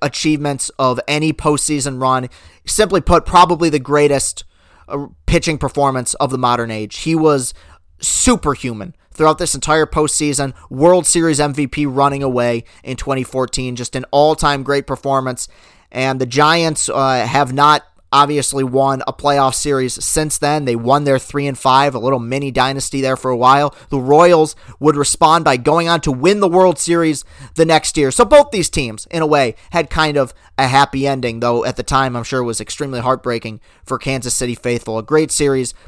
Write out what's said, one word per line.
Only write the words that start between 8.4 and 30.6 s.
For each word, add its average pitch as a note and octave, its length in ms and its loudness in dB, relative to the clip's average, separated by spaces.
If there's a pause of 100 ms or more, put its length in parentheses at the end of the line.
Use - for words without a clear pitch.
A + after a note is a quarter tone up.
throughout D#3 260 2
this E3+ 180 -4
entire D#3 300 0
postseason. C#3+ 680 -2 (160)
World E3 360 4
Series E3 340 0
M D3 140 0
V C#3 140 -4
P D3 180 -4
running C#3 380 0
away A#2+ 400 -2 (200)
in C3 120 -10
twenty C3 280 -4
fourteen. B2+ 520 -6
Just A#2+ 200 -8
an B2+ 160 -8
all-time C#3+ 520 2
great C#3 220 -2
performance. C3 600 -4 (440)
And C3 300 -4
the B2+ 40 -4
Giants, D3+ 640 0
uh, C3 360 0
have B2+ 280 0
not D3 300 4 (300)
obviously C#3 480 2
won C3+ 460 0
a C3 60 -4
playoff C#3 420 2
series C3 480 -4
since D#3 340 -2
then. D3 280 -2
They A#2+ 100 0
won C3 300 0
their C3+ 120 2
three C#3+ 300 -6
and C3+ 100 -6
five, C3+ 380 2
a A#2 40 -6
little B2+ 200 0
mini C3 320 -6
dynasty C3+ 480 -2
there C3 160 0
for C3 160 -4
a B2 60 -2
while. C#3 360 4 (160)
The C#3 120 -2
Royals D#3 520 6 (280)
would C#3+ 160 4
respond D#3+ 480 2
by C3+ 100 2
going D3+ 320 0
on E3+ 140 0
to D3+ 100 -2
win F3+ 300 2
the F#3+ 80 2
World F3+ 280 4
Series E3 460 0 (320)
the E3 80 6
next D#3+ 320 0
year. C3+ 160 2
So A#3+ 140 4
both C#4+ 260 6
these F#3 180 -2
teams, A#2 420 -6
in E3 100 -2
a D#3+ 40 0
way, C#3 300 2 (140)
had E3 200 -2
kind D3+ 280 0
of C3 160 -2 (240)
a C3+ 100 2